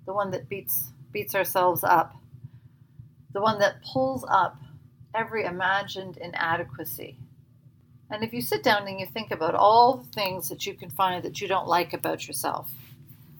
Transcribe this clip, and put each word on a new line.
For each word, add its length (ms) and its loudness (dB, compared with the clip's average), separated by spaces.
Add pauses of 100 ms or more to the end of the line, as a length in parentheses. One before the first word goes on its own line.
the 80 -8
one 160 -2
that 180 -8
beats, 460 -8 (180)
beats 220 -6
ourselves 500 2
up, 320 4 (1160)
the 100 -4
one 160 2
that 240 2
pulls 440 -2
up 360 2 (520)
every 300 -2
imagined 720 -2
inadequacy. 1000 -4 (920)
And 140 -6
if 80 -6
you 80 -6
sit 220 -2
down 260 4
and 100 -10
you 60 -6
think 260 -10
about 240 0
all 440 8
the 140 -18
things 360 -4
that 160 -8
you 80 -6
can 160 -14
find 340 0
that 200 -8
you 60 -6
don't 200 0
like 240 2
about 340 -4
yourself, 460 -6 (680)